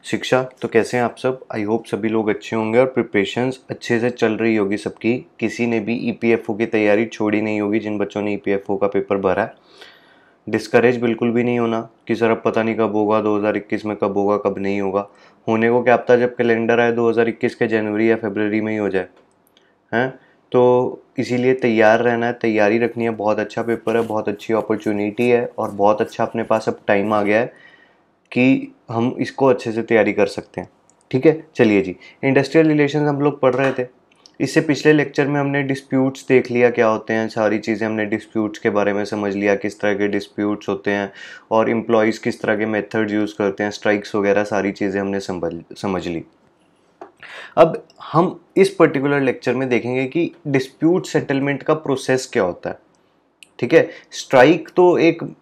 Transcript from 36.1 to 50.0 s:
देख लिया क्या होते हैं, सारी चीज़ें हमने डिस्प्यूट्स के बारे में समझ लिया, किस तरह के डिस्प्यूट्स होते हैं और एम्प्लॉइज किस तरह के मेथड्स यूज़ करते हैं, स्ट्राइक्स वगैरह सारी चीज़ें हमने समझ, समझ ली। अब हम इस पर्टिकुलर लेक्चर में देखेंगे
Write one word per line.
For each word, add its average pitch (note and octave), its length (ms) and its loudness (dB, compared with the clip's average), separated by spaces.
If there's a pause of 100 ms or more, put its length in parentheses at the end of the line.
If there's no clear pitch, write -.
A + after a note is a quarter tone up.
देख B2+ 220 4
लिया A#2+ 180 4
क्या A#2 180 2
होते A2 260 -2
हैं, A2 160 0
सारी G#2+ 300 0
चीज़ें A2 280 -2
हमने A2 180 -2
डिस्प्यूट्स G#2+ 540 -4
के A2+ 100 0
बारे G2+ 240 0
में G#2 120 -2
समझ G2+ 300 -4
लिया, G2+ 200 2
किस G2+ 240 -8
तरह G#2 140 0
के G2+ 140 -2
डिस्प्यूट्स G#2 600 -4
होते G2+ 220 -4
हैं G2+ 220 -4 (380)
और A2 180 2
एम्प्लॉइज A2 480 0
किस - 240 -6
तरह A2 140 0
के G#2+ 100 -2
मेथड्स G#2+ 480 -4
यूज़ G#2 240 -2
करते G2+ 260 -2
हैं, G#2 80 -2
स्ट्राइक्स G#2 440 -2
वगैरह G2+ 280 2
सारी G2+ 280 -2
चीज़ें G2 300 -4
हमने G2 180 -4
समझ, E2+ 340 -6 (240)
समझ F#2 300 -4
ली। E2 160 -6 (1300)
अब E3 260 4 (280)
हम E3+ 280 0 (180)
इस F#3+ 120 6
पर्टिकुलर C#3+ 520 2
लेक्चर B2 320 -2
में C3 160 -2
देखेंगे B2 360 -2